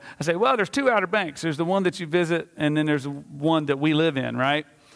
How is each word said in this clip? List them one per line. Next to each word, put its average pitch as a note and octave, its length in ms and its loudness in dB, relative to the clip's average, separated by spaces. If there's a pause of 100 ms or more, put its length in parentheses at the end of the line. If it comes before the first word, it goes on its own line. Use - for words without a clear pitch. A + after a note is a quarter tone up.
(200)
I - 40 -6
say, E3 120 0
"Well, B3 200 2
there's G3+ 160 0
two C4+ 180 0
Outer G#3 160 2
Banks. F3+ 360 -4
There's D#3+ 160 -2
the E3 80 -2
one F#3+ 180 0
that F3+ 160 -2
you F3 80 -8
visit, E3 400 0 (100)
and D3+ 180 0
then D#3 120 0
there's C#3+ 200 0
one D3 600 -2
that C#3 100 0
we D3+ 160 2
live D#3 240 2
in," A#2+ 180 -4
right? C#3+ 300 0 (300)